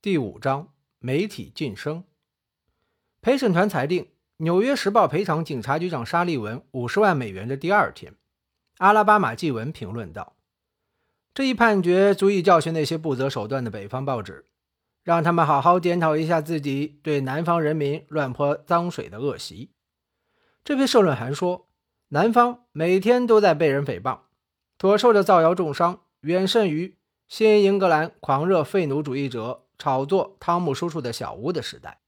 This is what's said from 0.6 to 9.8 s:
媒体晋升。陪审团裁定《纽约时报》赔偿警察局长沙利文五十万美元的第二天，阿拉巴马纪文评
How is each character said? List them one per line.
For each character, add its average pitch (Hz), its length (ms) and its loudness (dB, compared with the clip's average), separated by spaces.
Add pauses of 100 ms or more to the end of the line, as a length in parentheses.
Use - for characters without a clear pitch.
媒 139 260 -2
体 123 300 -14
晋 123 200 -8
升。 160 280 -10 (1200)
陪 247 120 4
审 262 160 0
团 180 160 2
裁 143 200 -2
定 170 200 -4 (300)
《纽 170 240 0
约 269 140 0
时 202 160 -2
报》 208 160 4
赔 175 180 -2
偿 165 180 -2
警 143 160 -8
察 131 200 -4
局 180 100 -6
长 131 160 -6
沙 170 180 -2
利 175 140 -4
文 110 260 -8 (100)
五 123 140 -6
十 151 120 -2
万 196 180 4
美 117 140 -6
元 95 160 -10
的 135 100 -6
第 160 140 -6
二 202 200 0
天， - 220 -20 (640)
阿 196 160 4
拉 214 100 4
巴 208 140 6
马 139 160 0
纪 156 160 -4
文 120 220 -6
评 - 200 -12